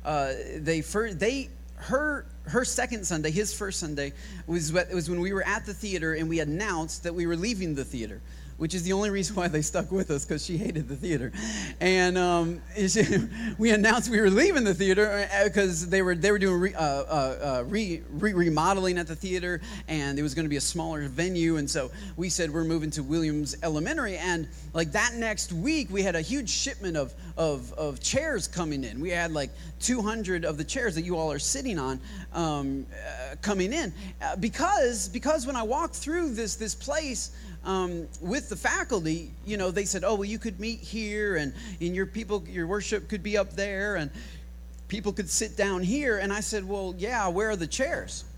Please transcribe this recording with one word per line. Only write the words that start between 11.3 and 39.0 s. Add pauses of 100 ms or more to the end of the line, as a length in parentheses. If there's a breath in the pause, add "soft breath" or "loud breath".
And,
um,
<laughs>
she, (540 loud breath)
we
announced
we
were
leaving
the
theater,
uh,
'cause
they
were,
they
were
doing
re-,
uh,
uh, (760)
uh,
re-,
re-,
remodeling
at
the
theater, (280 loud breath)
and
it
was
gonna
be
a
smaller
venue.
And
so (260 loud breath)
we
said,
"We're
moving
to
Williams
Elementary."
And, (260 loud breath)
like,
that
next
week,
we
had
a
huge
shipment
of, (240 loud breath)
of,
of
chairs
coming
in.
We
had,
like, (300 loud breath)
two
hundred
of
the
chairs
that
you
all
are
sitting
on, (320 loud breath)
um,
uh,
coming
in. (300 loud breath)
Uh,
because,
because
when
I
walked
through
this,
this
place, (320 loud breath)
um, (120)
with
the
faculty, (160)